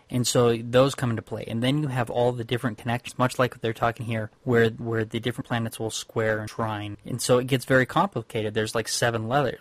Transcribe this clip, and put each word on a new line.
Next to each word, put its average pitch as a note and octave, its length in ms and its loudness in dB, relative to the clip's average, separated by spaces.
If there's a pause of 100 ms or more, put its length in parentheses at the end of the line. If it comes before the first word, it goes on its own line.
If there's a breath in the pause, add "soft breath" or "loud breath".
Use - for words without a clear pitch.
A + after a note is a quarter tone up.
And B2 180 0
so A#2 300 4
those B2 380 4
come B2 160 -2
into A2 120 -4
play. A2 240 -10
And A2+ 160 -2
then C#3 200 2
you D3 60 -2
have B2 220 -2
all A#2+ 220 2
the B2 120 -6
different A#2 340 -2
connections, - 400 -6
much B2+ 200 0
like B2+ 220 0
they're A2+ 140 -2
talking A#2 320 -2
here, A2+ 240 -4 (140)
where, A#2 260 4
where A2+ 340 -4
the A2+ 160 -4
different B2 280 -4
planets A2+ 300 -2
will A2 120 -4
square A2 480 -2
and G#2+ 100 -8
trine. G#2 560 -6
And - 160 -6
so B2 180 4
it B2+ 100 0
gets C3 160 0
very C3 220 4
complicated. A2+ 680 -2
There's, A2 200 -2
like, A2+ 140 -2
seven A2+ 400 0
la-, C3 220 2 (100)